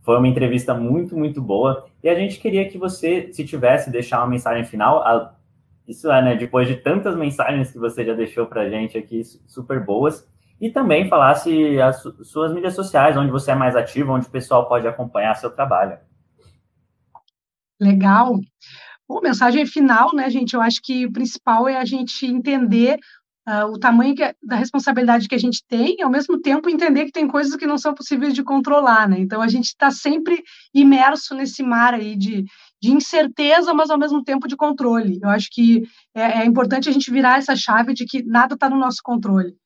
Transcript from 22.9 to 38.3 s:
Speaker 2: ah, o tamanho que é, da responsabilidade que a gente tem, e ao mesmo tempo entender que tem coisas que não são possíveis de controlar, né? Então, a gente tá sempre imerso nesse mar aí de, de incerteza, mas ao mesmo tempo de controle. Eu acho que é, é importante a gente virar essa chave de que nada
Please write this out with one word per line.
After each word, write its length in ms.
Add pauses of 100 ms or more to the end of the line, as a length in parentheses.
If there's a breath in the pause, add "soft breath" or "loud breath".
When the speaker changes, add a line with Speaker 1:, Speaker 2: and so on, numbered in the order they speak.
Speaker 2:
ah, 160
o 120
tamanho 360
que 80
é, 200
da 140
responsabilidade 680
que 80
a 40
gente 280
tem, 320
e 40
ao 80
mesmo 280
tempo 300
entender 380
que 60
tem 140
coisas 300
que 100
não 120
são 160
possíveis 400
de 80
controlar, 680
né? 100
Então, 220
a 80
gente 260
tá 160
sempre 520 (320 soft breath)
imerso 600
nesse 280
mar 320
aí 200
de, 300 (380 loud breath)
de 100
incerteza, 800
mas 160
ao 100
mesmo 240
tempo 240
de 80
controle. 680
Eu 80
acho 200
que 340 (300 loud breath)
é, 280
é 20
importante 460
a 20
gente 180
virar 280
essa 180
chave 380
de 100
que 180
nada 320